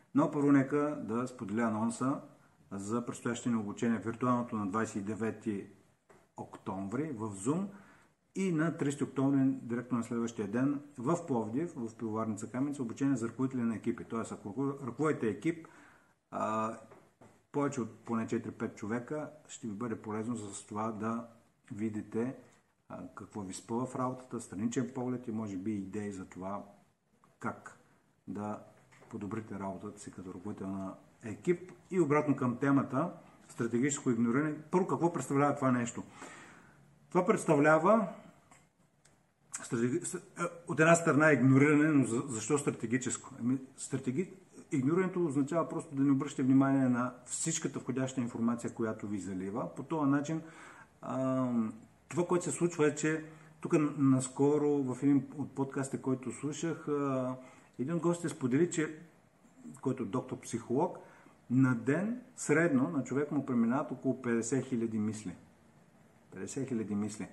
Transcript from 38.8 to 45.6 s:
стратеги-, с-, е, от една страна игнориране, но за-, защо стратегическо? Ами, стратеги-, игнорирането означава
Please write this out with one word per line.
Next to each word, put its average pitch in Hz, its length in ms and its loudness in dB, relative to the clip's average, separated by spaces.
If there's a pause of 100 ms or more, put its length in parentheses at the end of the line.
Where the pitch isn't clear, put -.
стратеги-, 127 420 0
с-, - 100 -6
е, - 280 -10 (240)
от 151 120 0
една 165 160 8
страна 156 360 6
игнориране, 143 580 8
но 139 160 6
за-, 113 220 0
защо 123 300 0
стратегическо? - 720 -2 (100)
Ами, 123 180 2 (200)
стратеги-, 135 560 -4 (380)
игнорирането 175 540 2
означава 147 440 0